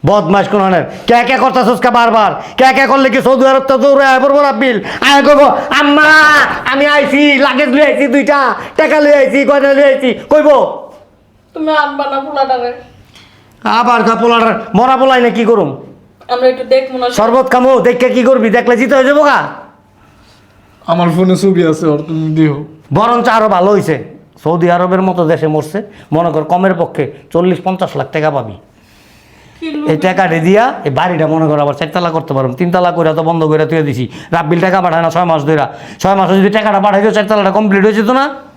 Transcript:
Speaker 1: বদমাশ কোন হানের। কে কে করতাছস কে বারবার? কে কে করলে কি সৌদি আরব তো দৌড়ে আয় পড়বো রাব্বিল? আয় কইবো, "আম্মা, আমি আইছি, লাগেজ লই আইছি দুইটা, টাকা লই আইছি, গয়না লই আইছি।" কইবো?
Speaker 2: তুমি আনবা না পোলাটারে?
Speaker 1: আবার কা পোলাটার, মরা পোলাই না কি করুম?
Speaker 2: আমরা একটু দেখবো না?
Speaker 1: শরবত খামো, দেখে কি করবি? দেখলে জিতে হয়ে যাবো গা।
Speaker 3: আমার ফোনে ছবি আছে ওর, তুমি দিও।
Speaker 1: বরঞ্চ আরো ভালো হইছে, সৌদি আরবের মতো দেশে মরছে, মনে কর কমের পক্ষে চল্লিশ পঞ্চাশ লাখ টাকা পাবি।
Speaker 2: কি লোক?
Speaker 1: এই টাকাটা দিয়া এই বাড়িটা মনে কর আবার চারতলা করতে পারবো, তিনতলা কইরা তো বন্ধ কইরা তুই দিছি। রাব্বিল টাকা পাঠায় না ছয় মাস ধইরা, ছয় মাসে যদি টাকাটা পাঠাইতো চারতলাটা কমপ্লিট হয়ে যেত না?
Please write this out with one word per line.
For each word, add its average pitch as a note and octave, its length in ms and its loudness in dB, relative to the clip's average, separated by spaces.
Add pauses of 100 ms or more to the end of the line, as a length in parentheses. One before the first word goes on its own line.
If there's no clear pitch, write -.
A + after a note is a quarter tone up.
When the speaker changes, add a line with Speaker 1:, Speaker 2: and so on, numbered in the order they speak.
Speaker 1:
বদমাশ F#3+ 420 2
কোন G3+ 140 0
হানের। F#3 220 0 (240)
কে A#3+ 160 4
কে B3+ 140 -2
করতাছস A#3 420 0
কে B3 100 0
বারবার? A3+ 420 2 (260)
কে C4 160 4
কে C4+ 140 2
করলে C4+ 220 2
কি B3 120 0
সৌদি C4 260 2
আরব C4 160 2
তো C4+ 140 0
দৌড়ে C#4 280 4
আয় C4 140 2
পড়বো C#4 220 2
রাব্বিল? B3 380 0 (220)
আয় C#4 220 2
কইবো, C#4+ 220 6 (240)
"আম্মা, D4 420 2 (600)
আমি C#4 140 0
আইছি, C#4+ 520 2
লাগেজ C4+ 320 0
লই C#4 120 2
আইছি C#4 260 2
দুইটা, C4+ 480 0 (220)
টাকা D#4 220 2
লই D4 140 4
আইছি, C#4 320 2
গয়না C#4 280 2
লই C4+ 100 2
আইছি।" C4 300 2 (160)
কইবো? C#4+ 540 2 (680)
Speaker 2:
তুমি D#4 240 -2
আনবা C#4+ 280 -4
না C4+ 140 -6
পোলাটারে? C4 540 -4 (920)
Speaker 1:
আবার A3+ 400 0
কা A3+ 120 0
পোলাটার, A3+ 440 0 (160)
মরা B3+ 220 2
পোলাই B3+ 240 2
না A#3+ 80 2
কি A3 160 -2
করুম? F#3 320 0 (500)
Speaker 2:
আমরা B3 200 -2
একটু B3+ 160 -2
দেখবো C4 340 -2
না? B3 120 -2
Speaker 1:
শরবত A#3+ 420 0
খামো, B3+ 280 2
দেখে A#3+ 300 0
কি A#3+ 140 0
করবি? A3+ 260 2
দেখলে A#3 280 2
জিতে B3+ 180 0
হয়ে C4 100 2
যাবো C#4+ 180 2
গা। B3 240 0 (1400)
Speaker 3:
আমার F3 280 0
ফোনে F#3 220 2
ছবি F3+ 300 2
আছে D#3+ 200 -2
ওর, D3 140 0
তুমি D#3 340 -4
দিও। D3+ 300 0 (280)
Speaker 1:
বরঞ্চ A#3 340 0
আরো A3 220 2
ভালো F#3+ 220 2
হইছে, D#3 320 -2 (400)
সৌদি E3+ 280 0
আরবের F3+ 300 0
মতো F3 260 -2
দেশে E3 200 0
মরছে, D3+ 360 -4 (280)
মনে E3 200 0
কর D#3 120 -2
কমের F3+ 300 0
পক্ষে E3 380 -4 (220)
চল্লিশ F3+ 300 0
পঞ্চাশ F#3 320 -6
লাখ C#3 160 -6
টাকা D#3 200 -2
পাবি। A#2 220 -6 (1040)
Speaker 2:
কি D#4+ 120 -10
লোক? D4+ 180 -6
Speaker 1:
এই D#3 80 2
টাকাটা F3+ 400 0
দিয়া G3+ 360 2 (100)
এই C#3+ 80 -4
বাড়িটা D#3 360 -2
মনে D#3+ 200 0
কর D3+ 120 0
আবার C#3+ 140 0
চারতলা E3+ 360 -4
করতে D#3+ 240 -6
পারবো, C3 200 -2
তিনতলা F3 380 0
কইরা E3 220 0
তো D#3+ 100 -2
বন্ধ E3 200 -2
কইরা D#3 220 0
তুই D#3 160 -2
দিছি। B2+ 260 -4 (240)
রাব্বিল E3 300 -2
টাকা F#3 200 0
পাঠায় E3+ 200 0
না E3 80 0
ছয় F3 140 -2
মাস D#3+ 200 0
ধইরা, D3 300 -2 (260)
ছয় G3 160 0
মাসে F#3+ 220 0
যদি G3 120 2
টাকাটা G#3 300 0
পাঠাইতো G3+ 320 0
চারতলাটা G3+ 400 0
কমপ্লিট G3 320 0
হয়ে G#3+ 100 2
যেত G#3+ 160 -2
না? C4+ 180 0 (280)